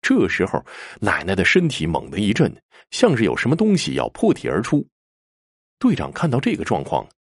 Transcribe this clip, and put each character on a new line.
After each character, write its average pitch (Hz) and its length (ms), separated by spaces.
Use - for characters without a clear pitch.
这 165 280
时 - 160
候， 80 180
奶 85 220
奶 95 120
的 92 80
身 175 240
体 80 200
猛 80 240
地 82 80
一 104 120
震， 120 240
像 185 260
是 113 60
有 82 120
什 - 140
么 151 60
东 208 200
西 69 200
要 65 140
破 220 220
体 - 160
而 76 140
出。 - 260
队 233 160
长 71 160
看 - 180
到 123 100
这 226 140
个 - 100
状 78 200
况， 67 200